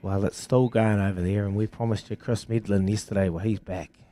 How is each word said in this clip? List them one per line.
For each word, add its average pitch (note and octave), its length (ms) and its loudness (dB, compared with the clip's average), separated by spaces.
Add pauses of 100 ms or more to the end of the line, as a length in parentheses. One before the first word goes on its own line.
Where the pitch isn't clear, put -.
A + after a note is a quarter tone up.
well, G2 240 0
it's - 120 -4
still B2+ 300 2
going A2 320 2
over G2 220 0
there. G2+ 240 0
And G2 100 -2
we G#2+ 100 0
promised A2+ 440 -4
you A2 60 -6
Chris - 340 -4
Medlin G#2 360 2
yesterday. G2 440 0
Well, E2+ 120 -6
he's G#2+ 160 0
back, F2+ 320 -10 (220)